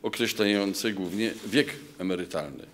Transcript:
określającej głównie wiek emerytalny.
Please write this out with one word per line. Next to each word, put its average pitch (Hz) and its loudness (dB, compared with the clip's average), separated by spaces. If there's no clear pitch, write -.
określającej 104 2
głównie 95 -2
wiek 139 2
emerytalny. 85 -4